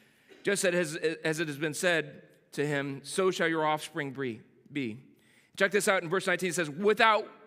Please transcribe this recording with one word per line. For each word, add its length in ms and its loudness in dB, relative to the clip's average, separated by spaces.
Just 200 0
as, 320 2
as 440 -2
it 80 0
has 100 -6
been 160 -2
said 480 0
to 120 0
him, 380 -2
"So 280 0
shall 160 0
your 180 0
offspring 460 -2
bre-, 300 -6
be." 260 -6
Check 140 2
this 160 2
out 160 4
in 60 -6
verse 180 0
nineteen. 220 0
It 60 -4
says, 140 0
"Without 580 4